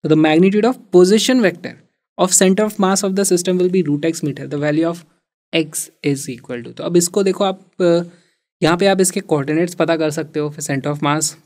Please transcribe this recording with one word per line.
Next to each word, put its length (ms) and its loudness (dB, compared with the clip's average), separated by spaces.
So 40 -4
the 180 4
magnitude 440 4
of 100 -8
position 460 4
vector 320 -4
of 160 0
center 300 4
of 140 -6
mass 260 0
of 120 -2
the 160 0
system 260 0
will 180 0
be 60 2
root 220 -2
x 200 -4
meter। 240 -8
The 180 -6
value 260 0
of 120 -14
x 320 -4
is 220 -4
equal 400 -12
to, 80 -18
तो 80 -12
अब 120 0
इसको 260 2
देखो 220 0
आप, 380 -6
अ, 200 4
यहाँ 140 4
पे 100 0
आप 140 2
इसके 200 0
कोऑर्डिनेट्स 540 -2
पता 220 0
कर 140 -2
सकते 300 -8
हो, 100 -4
फिर 140 -14
center 320 -4
of 80 -6
mass 300 -2